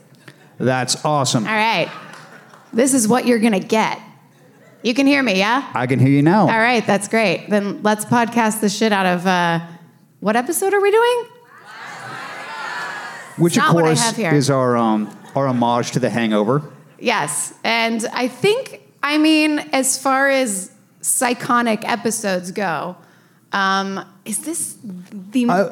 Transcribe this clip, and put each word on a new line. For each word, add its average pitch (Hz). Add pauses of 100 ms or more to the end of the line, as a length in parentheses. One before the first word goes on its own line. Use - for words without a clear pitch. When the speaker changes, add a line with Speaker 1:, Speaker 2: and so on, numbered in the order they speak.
(580)
Speaker 1:
you. 117
That's 127
awesome. 135
Speaker 2:
All 214
right. 214 (840)
This 254
is 226
what 247
you're 240
gonna 208
get. 220 (840)
You 233
can 277
hear 277
me, 214
yeah? 240
Speaker 1:
I 123
can 127
hear 131
you 143
now. 190
Speaker 2:
All 165 (120)
right, 226
that's 202
great. 214
Then 202
let's 214
podcast 233
the 208
shit 220
out 196
of, 180
uh, 175 (600)
what 214
episode 339
are 403
we 403
doing? 466 (2000)
Speaker 1:
Which, 170
Speaker 2:
It's -
Speaker 1:
of -
Speaker 2:
not -
what 170
I 160
Speaker 1:
course, 156
Speaker 2:
have 226
here. 170
Speaker 1:
is 139
our, 127
um, 107 (180)
our 139
homage 120
to -
The 117
Hangover. 110 (360)
Speaker 2:
Yes. 185 (100)
And 226
I 247
think, 440 (220)
I 294
mean, 302 (120)
as 262
far 269
as 233 (300)
psychonic 240
episodes 208
go, 175 (560)
um, 196 (220)
is 214
this -
the, 202
Speaker 1:
I, 196